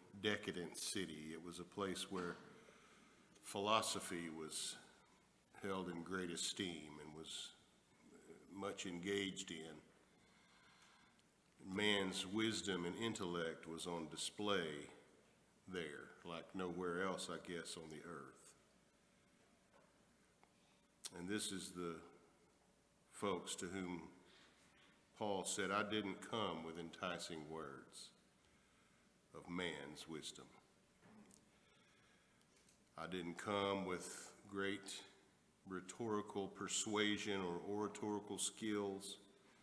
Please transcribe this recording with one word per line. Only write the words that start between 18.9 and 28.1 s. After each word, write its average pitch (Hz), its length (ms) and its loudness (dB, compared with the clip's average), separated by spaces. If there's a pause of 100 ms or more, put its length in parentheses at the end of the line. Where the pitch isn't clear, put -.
And 87 100 -2
this 107 220 2
is 92 220 -4
the 85 280 -2 (1080)
folks - 460 0
to 98 100 -4
whom 90 420 -2 (1080)
Paul 101 260 2
said, 95 300 2
"I 104 100 6
didn't 101 380 0
come 92 420 0
with 82 160 -6
enticing 82 720 -4
words 73 600 -8 (1200)